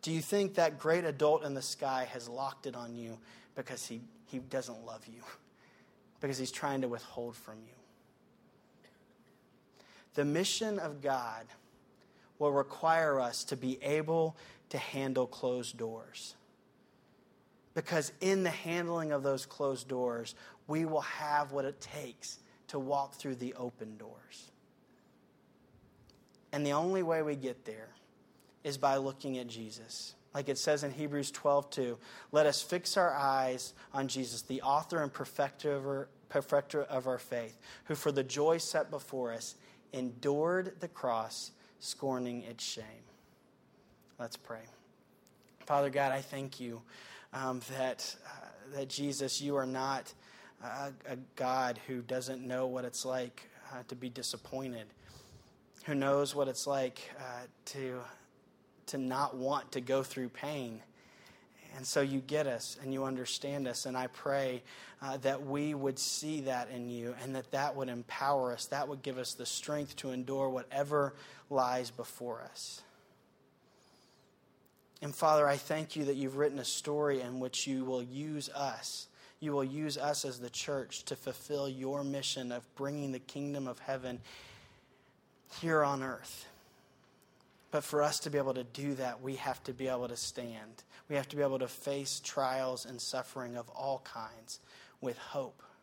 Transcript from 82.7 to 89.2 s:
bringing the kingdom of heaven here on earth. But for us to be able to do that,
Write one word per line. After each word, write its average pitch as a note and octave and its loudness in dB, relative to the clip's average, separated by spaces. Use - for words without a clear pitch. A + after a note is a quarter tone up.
bringing C#3+ -2
the B2+ -4
kingdom C#3+ -4
of B2 -6
heaven B2+ -4
here D#3+ 6
on C#3 4
earth. - -6
But D3+ 0
for D3 2
us D3 4
to D3+ -4
be C#3+ 2
able C3 2
to B2+ -4
do C#3 -2
that, B2+ -4